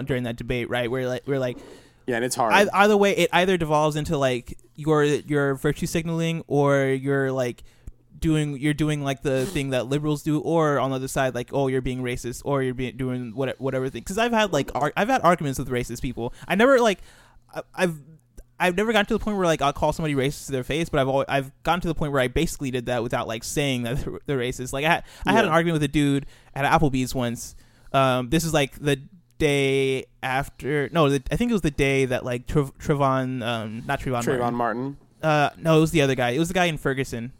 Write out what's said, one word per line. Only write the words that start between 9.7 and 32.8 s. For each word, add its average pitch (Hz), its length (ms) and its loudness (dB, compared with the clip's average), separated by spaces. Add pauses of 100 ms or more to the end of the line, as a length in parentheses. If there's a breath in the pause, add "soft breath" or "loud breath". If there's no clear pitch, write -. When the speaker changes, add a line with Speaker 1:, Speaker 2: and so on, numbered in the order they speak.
Speaker 1:
that 123 180 0
liberals 147 340 0
do, 151 160 0
or 151 400 2
on 127 120 0
the 135 60 -2
other 131 120 -4
side, 131 260 0
like, 123 180 -6
oh, 139 140 2
you're 131 160 0
being 127 180 -4
racist, 123 440 -6
or 139 180 0
you're 127 100 -2
being, 123 240 -6
doing 123 380 -6
what, 131 260 -4
whatever 131 300 -2
thing. 226 140 -10
'Cause 190 120 -6
I've 233 160 2
had, 214 200 2
like, 143 240 0
ar-, 151 200 0
I've 202 120 2
had 262 140 2
arguments 160 360 2
with 123 120 -6
racist 123 320 -4
people. 120 300 -6 (140 loud breath)
I 170 80 -2
never, 247 240 6
like, 226 220 2 (520 soft breath)
I, 160 100 -10 (120)
I've, 175 220 0 (640)
I've 180 160 2
never 214 160 0
gotten 208 140 4
to 233 80 0
the 202 40 0
point 208 180 -4
where, 185 100 2
like, 160 140 2
I'll 139 120 2
call 151 200 0
somebody 156 220 -2
racist 135 320 -2
to 139 60 -6
their 131 100 -2
face, 156 260 -2
but 151 120 0
I've 131 80 2
al-, 135 200 0
I've 139 220 -2 (140)
gotten 170 160 0
to 170 80 -4
the 156 60 -2
point 147 180 -2
where 139 100 2
I 127 60 2
basically 143 420 -2
did 123 160 -4
that 123 160 -2
without, 120 240 -4
like, 113 160 -6
saying 139 400 -2
that 120 140 -2
<laughs> 135 80 -2
they're, - 220 -8
they're 139 120 -2
racist. 127 340 -4
Like, 139 120 -4
I 156 60 4
had, 170 140 2 (220 loud breath)
I 190 60 4
had 220 80 6
Speaker 2:
Yeah. 214 60 4
Speaker 1:
an 165 60 0
argument 170 220 4
with 151 80 2
a 147 60 0
dude 143 380 2 (280 soft breath)
at 139 100 -2
Applebee's 135 520 2
once. 120 400 -4 (360 soft breath)
Um, 127 380 2
this 160 140 2
is, 160 100 -2
like, 143 240 0
the 143 220 0 (380)
day 135 680 2 (160)
after, 135 720 -4
no, 156 180 4
the, 139 120 0 (100)
I 147 40 0
think 240 140 0
it - 40 2
was 185 80 0
the 160 100 0
day 135 340 2
that, 123 180 -4
like, 123 220 -6
Trev-, 139 320 -2
Trayvon, 131 640 0